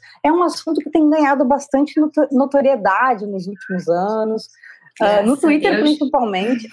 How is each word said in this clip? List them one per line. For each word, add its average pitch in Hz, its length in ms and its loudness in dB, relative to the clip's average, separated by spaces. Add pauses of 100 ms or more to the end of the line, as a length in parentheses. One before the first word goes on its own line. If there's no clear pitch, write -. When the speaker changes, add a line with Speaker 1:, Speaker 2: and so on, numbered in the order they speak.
(240)
Speaker 1:
É 285 80 2
um 349 100 2
assunto 320 400 -2
que - 80 -8
tem 311 200 2
ganhado 294 360 2
bastante 277 540 0
noto-, 302 320 2
notoriedade 247 960 0
nos 190 180 -8
últimos 185 420 -8
anos, 220 640 -2 (500)
ah, 214 60 0
Speaker 2:
Graças 208 200 2
Speaker 1:
no 240 80 0
Speaker 2:
a 285 40 -4
Speaker 1:
Twitter 302 380 2
Speaker 2:
Deus. 214 80 0
Speaker 1:
principalmente. 247 880 -2